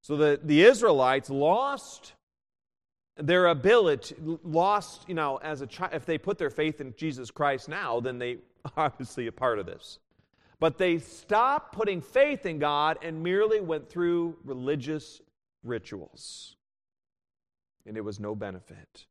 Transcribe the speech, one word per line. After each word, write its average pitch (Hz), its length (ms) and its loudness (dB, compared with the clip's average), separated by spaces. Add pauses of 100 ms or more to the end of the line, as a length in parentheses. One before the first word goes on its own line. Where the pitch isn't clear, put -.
So 151 140 -4
the, 147 260 4
the 151 200 6
Israelites 156 680 6
lost 196 840 -2 (1040)
their 175 300 4
ability, 170 680 4 (300)
lost, 180 640 -2
you 190 40 -8
know, 156 300 -4
as 151 160 -8
a 135 80 -10
chi-, - 240 -10
if 151 140 -8
they 160 120 -2
put 190 200 -4
their 156 120 -2
faith 156 300 -4
in 135 160 -12
Jesus 131 360 -8
Christ 139 360 -2
now, 151 320 -4
then 123 180 -4
they 123 200 -6 (160)
<laughs> - 240 -12
are 160 80 2
obviously 127 420 -6
a - 60 -6
part 120 260 0
of 95 60 -8
this. - 340 -16 (580)
But 160 200 0
they 175 220 2
stopped 254 760 -2
putting 202 260 -2
faith 277 460 0
in 165 140 -4
God 147 420 0
and 160 200 -8
merely 208 380 2
went 160 300 -6
through 170 560 -2
religious 135 760 -6 (440)
rituals. - 920 -12 (1300)
And 107 120 -10
it 110 40 -6
was 104 180 -10
no 107 160 -8
benefit. 92 760 -16